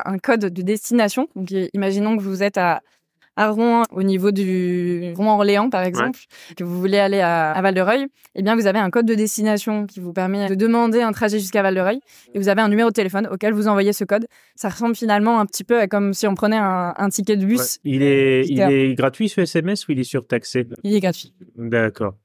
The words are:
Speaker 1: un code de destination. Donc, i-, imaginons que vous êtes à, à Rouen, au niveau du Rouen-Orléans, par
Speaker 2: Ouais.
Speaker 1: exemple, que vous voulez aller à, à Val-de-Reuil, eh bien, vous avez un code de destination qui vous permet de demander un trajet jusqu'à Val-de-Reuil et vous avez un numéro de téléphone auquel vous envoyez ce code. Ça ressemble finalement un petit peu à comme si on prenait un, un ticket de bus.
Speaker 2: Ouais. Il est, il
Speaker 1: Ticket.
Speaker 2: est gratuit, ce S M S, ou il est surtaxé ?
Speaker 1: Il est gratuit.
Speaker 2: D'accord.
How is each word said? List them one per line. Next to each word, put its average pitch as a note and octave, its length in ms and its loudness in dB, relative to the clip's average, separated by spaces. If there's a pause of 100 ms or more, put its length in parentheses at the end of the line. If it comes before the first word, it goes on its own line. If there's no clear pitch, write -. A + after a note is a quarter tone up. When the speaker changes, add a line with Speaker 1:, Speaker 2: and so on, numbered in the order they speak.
Speaker 1:
un F#3+ 140 -6
code A3+ 280 0
de F3+ 160 -6
destination. A3 720 0
Donc, F#3 160 -8
i-, F#3+ 220 -4
imaginons G3+ 440 0
que G#3 60 -4
vous F#3+ 200 -4
êtes G3+ 160 0
à, F3 240 0 (540)
à G#3+ 140 2
Rouen, A#3 400 2
au F#3+ 140 -4
niveau F#3+ 260 2
du F3+ 840 -2
Rouen-Orléans, G#3 520 2
par G#3+ 140 -2
Speaker 2:
Ouais. F#3 60 0
Speaker 1:
exemple, F#3 320 -2 (360)
que F3+ 60 -8
vous F3 160 -6
voulez F#3+ 200 2
aller G3 200 2
à, E3+ 320 2
à E3 120 -2
Val-de-Reuil, G3 440 2 (300)
eh - 60 -4
bien, G#3 120 2
vous A3+ 140 2
avez G3 100 2
un G3 120 0
code A#3 160 2
de A3+ 100 2
destination G#3+ 720 -2
qui G3 120 -18
vous F3+ 140 -10
permet F#3+ 360 -2
de G3 60 -2
demander A#3 480 2
un A3+ 80 0
trajet G#3+ 300 -2
jusqu'à G3+ 220 -2
Val-de-Reuil F#3+ 360 0 (340)
et G#3 60 -6
vous G3 100 0
avez G3 140 2
un G#3+ 60 2
numéro A3+ 220 4
de G#3+ 40 -2
téléphone G3 380 -2
auquel G#3 200 -2
vous G#3 140 0
envoyez G3+ 260 2
ce G3+ 120 -6
code. A3 220 -2 (280)
Ça - 140 -8
ressemble A3+ 260 -2
finalement A3 460 2
un G#3 60 0
petit - 180 -12
peu A#3 160 2
à G3+ 80 2
comme G3+ 260 0
si G#3 140 -2
on G3 80 0
prenait G#3+ 220 0
un, F#3 380 -2
un G3 120 0
ticket G#3 280 -2
de G3 80 0
bus. A3 140 2
Speaker 2:
Ouais. B3 340 -4
Il C3+ 100 0
est, C3+ 400 4
il C3 80 -2
Speaker 1:
Ticket. C3+ 400 4
Speaker 2:
est B2+ 40 -2
gratuit, C3 340 0
ce - 120 -2
S F3 160 -2
M E3 140 0
S, G3+ 180 -4
ou D#3+ 40 -2
il C3 60 0
est C3 60 -2
surtaxé ? A#2+ 640 -4 (160)
Speaker 1:
Il G3+ 100 0
est G#3 60 2
gratuit. F3+ 340 -4 (220)
Speaker 2:
D'accord. A2+ 580 -2 (100)